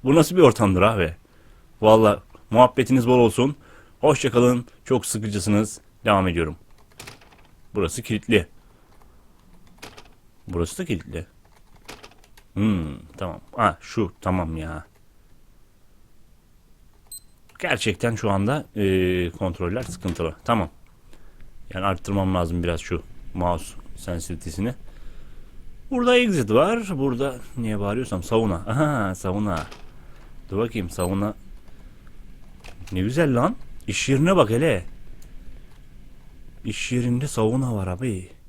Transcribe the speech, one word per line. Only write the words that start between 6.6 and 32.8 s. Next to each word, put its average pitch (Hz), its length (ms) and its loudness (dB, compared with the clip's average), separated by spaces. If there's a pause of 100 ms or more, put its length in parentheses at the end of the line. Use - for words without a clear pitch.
Burası 101 280 -2
kilitli. 107 440 2 (2000)
Burası 85 300 -4
da 185 60 -6
kilitli. - 420 -8 (1300)
Hmm, 90 440 -2 (180)
tamam. 87 240 -8 (160)
Ha, 110 240 0
şu, - 400 -4
tamam 85 360 -2
ya. 80 300 -10 (2750)
Gerçekten 117 560 0
şu 107 160 -2
anda, 101 360 0 (100)
e, 92 540 2
kontroller 92 520 -4
sıkıntılı. 85 640 -6
Tamam. 107 240 0 (1040)
Yani 95 100 -6
arttırmam 95 500 0
lazım 85 280 0
biraz 85 180 -2
şu 82 220 -6 (320)
mouse 87 400 -2 (220)
sensitivity'sini. 87 760 -6 (1160)
Burada 247 260 2
exit 185 340 2
var. 190 480 2
Burada 131 400 -2 (180)
niye 107 240 -2
bağırıyorsam 101 420 -2
sauna. 113 320 2
Aha, 110 600 -2
sauna. 95 520 -2 (840)
Dur 98 80 -4
bakayım 107 320 -4
sauna. 98 440 -2 (1600)